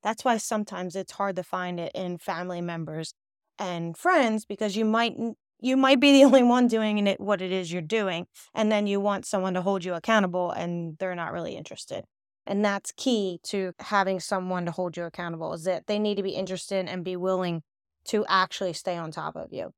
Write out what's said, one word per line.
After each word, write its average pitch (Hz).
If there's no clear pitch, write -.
That's 220
why 240
sometimes 190
it's 190
hard 196
to 180
find 180
it 165
in 175
family 175
members 160
and 170
friends, 254
because 202
you 220
might 226
n-, 226
you 262
might 269
be 285
the 277
<laughs> -
only 254
one 247
doing 214
it, 196
what 196
it 185
is 185
you're 175
doing, 180
and 214
then 208
you 202
want 196
someone 190
to 180
hold 190
you 180
accountable, 180
and 170
they're 185
not 165
really 165
interested. -
And 202
that's 202
key 202
to 190
having 190
someone 185
to 170
hold 175
you 175
accountable, 165
is 165
that 180
they 208
need 208
to 196
be 190
interested 185
and 175
be 185
willing 180
to 208
actually 185
stay 180
on 165
top 156
of 160
you. -